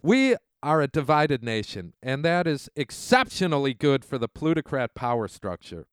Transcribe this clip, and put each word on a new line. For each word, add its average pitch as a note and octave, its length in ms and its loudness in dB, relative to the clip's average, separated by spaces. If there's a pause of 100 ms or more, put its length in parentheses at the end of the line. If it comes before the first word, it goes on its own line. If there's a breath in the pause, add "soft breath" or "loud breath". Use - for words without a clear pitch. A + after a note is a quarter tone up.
We B3+ 320 4 (260)
are D3+ 200 2
a C#3+ 60 0
divided D3+ 560 2
nation, G#2 560 -6
and C3 240 -4
that E3+ 220 0
is D3+ 300 -4
exceptionally D3+ 960 0
good C3+ 320 0
for C3+ 140 -6
the A2+ 80 -2
plutocrat D3+ 680 -2
power A#2+ 340 -4
structure. - 640 -12